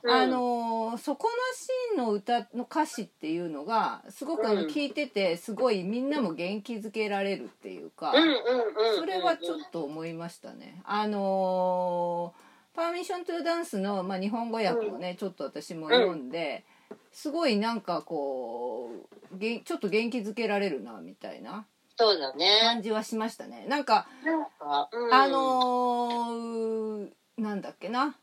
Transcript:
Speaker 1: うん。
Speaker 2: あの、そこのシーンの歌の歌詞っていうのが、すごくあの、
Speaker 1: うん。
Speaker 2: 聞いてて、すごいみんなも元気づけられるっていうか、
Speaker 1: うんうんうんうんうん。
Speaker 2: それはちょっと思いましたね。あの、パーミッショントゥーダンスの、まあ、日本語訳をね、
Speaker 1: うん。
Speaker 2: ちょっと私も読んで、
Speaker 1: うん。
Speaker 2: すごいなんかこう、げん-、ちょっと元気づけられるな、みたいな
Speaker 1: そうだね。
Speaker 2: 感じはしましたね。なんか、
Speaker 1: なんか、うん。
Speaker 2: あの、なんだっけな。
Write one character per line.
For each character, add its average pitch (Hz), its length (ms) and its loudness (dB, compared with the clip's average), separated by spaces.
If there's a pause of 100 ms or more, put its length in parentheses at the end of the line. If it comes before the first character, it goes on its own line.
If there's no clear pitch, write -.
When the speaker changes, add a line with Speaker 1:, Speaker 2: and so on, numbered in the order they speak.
Speaker 1:
う 240 40 0
ん。 240 40 4
Speaker 2:
あ 254 140 8
の、 233 720 0
そ 285 180 -4
こ - 120 -2
の 466 60 2 (220)
シ 494 440 -2
ー - 20 0
ン 240 40 0
の 220 60 2
歌 233 440 0
の 240 80 -4
歌 - 220 0
詞 - 180 -8
っ - 20 -6
て - 220 -12
い 160 120 -2
う 175 100 -4
の 147 160 -8
が、 190 440 0
す - 160 -12
ご 330 120 -4
く 415 100 0
あ 214 60 4
の、 202 100 2
Speaker 1:
う - 20 0
ん。 - 20 -2
Speaker 2:
聞 294 180 0
い 277 60 -4
て 294 140 -2
て、 196 320 0
す 214 160 -8
ご 233 180 2
い 190 120 0
み 214 160 -2
ん 269 100 -2
な 294 120 0
も 175 120 0
元 185 280 -4
気 233 160 -8
づ 208 140 -8
け 214 180 -2
ら 196 120 0
れ 196 140 0
る 120 100 -10
っ - 40 -12
て - 200 -16
い 92 140 -12
う 82 80 -14
か、 - 200 -4
Speaker 1:
う 269 80 10
ん 320 40 8
う - 20 8
ん 320 40 6
う - 20 4
ん - 20 4
う - 0 -
ん 240 580 2
う - 20 4
ん。 - 20 4
Speaker 2:
そ 330 100 0
れ 370 140 0
は 349 180 2
ち 175 140 -4
ょ 160 60 -2
っ - 20 -6 (120)
と 165 120 -4
思 156 220 -6
い 165 80 -6
ま 170 160 -8
し - 100 -18
た - 140 -14
ね。 - 320 -18
あ 208 220 0
の、 185 1300 2 (400)
パ 330 100 -2
ー 339 100 0
ミ 349 80 -4
ッ - 20 -4
シ 381 100 -4
ョ 359 40 -4
ン 349 80 -8
ト 349 80 -4
ゥ 339 60 -2
ー 294 40 -4
ダ 339 140 0
ン 339 80 -2
ス 214 140 -4
の、 196 240 0
ま 190 120 -4
あ、 185 40 -2
日 196 100 0
本 233 200 -2
語 220 140 0
訳 214 240 2
を 196 100 -6
ね、 180 140 -6
Speaker 1:
う - 20 -8
ん。 180 40 -10
Speaker 2:
ち 208 80 -6
ょ 190 40 -2
っ 175 40 -10
と 151 100 -8
私 147 320 -8
も 160 140 -8
読 208 260 6
ん 127 140 -8
で、 147 340 -4 (260)
Speaker 1:
う - 40 -14
ん。 - 40 -18 (140)
Speaker 2:
す - 180 -8
ご 330 160 0
い 220 120 4
な 226 160 2
ん 220 80 -4
か 175 200 -2
こ 123 880 -6 (440)
う、 196 40 -12
げ 220 200 -2
ん-、 - 60 -12
ち 349 100 -6
ょ - 20 -2
っ 294 40 -8
と 208 100 -2
元 220 200 2
気 247 100 -2
づ 208 140 -6
け 226 140 -2
ら 202 120 2
れ 196 100 2
る 131 120 -2
な、 113 200 -12
み 87 140 -16
た 92 180 -14
い - 80 -16
な 175 240 -12 (320)
Speaker 1:
そ 220 160 8
う 175 40 4
だ 135 160 -4
ね。 196 300 6
Speaker 2:
感 233 180 2
じ 214 100 -2
は 220 120 0
し 220 140 -6
ま 220 120 -2
し - 60 -10
た - 100 -12
ね。 117 220 -16
な 277 120 0
ん 277 40 -4
か、 - 240 4 (160)
Speaker 1:
な 320 140 2
ん 311 80 -2
か、 - 460 -2
う 240 180 -2
ん。 247 40 8
Speaker 2:
あ 269 140 10
の、 233 1800 0 (300)
な 214 180 -2
ん 196 60 -4
だ 196 100 -10
っ - 60 -16
け 180 120 -8
な。 254 340 0